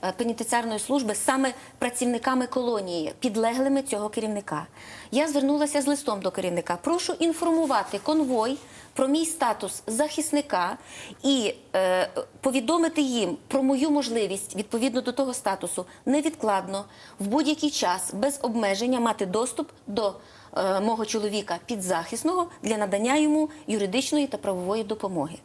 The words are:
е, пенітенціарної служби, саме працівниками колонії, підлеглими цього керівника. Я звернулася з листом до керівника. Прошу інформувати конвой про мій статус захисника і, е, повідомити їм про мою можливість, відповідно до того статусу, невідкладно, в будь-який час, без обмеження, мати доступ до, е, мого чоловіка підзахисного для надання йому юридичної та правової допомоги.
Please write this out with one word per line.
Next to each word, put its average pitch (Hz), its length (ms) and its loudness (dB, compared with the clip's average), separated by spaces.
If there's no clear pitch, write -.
е, 185 120 0
пенітенціарної 233 600 0
служби, 247 360 0
саме 262 380 2
працівниками 247 680 0
колонії, 208 760 -2
підлеглими 254 600 2
цього 208 260 -4
керівника. 208 580 -4
Я 294 180 2
звернулася 285 540 2
з 262 40 0
листом 262 340 0
до 185 100 -2
керівника. 175 520 -2
Прошу 349 300 0
інформувати 320 880 2
конвой 262 600 2
про 262 140 4
мій 320 180 2
статус 220 600 -2
захисника 277 880 0
і, 254 320 2
е, 185 320 4
повідомити 311 600 2
їм 233 340 0
про 277 140 2
мою 269 280 4
можливість, 226 680 0
відповідно 233 440 0
до 254 120 -4
того 247 220 0
статусу, 185 520 -4
невідкладно, 214 800 2
в 202 60 -2
будь-який 294 440 2
час, 185 440 0
без 269 280 0
обмеження, 233 580 0
мати 220 260 0
доступ 220 420 -2
до, 202 280 0
е, 190 240 2
мого 220 260 0
чоловіка 208 600 -2
підзахисного 233 800 -2
для 220 140 0
надання 208 400 2
йому 302 320 4
юридичної 254 600 0
та 220 100 -6
правової 196 480 -2
допомоги. 190 600 -4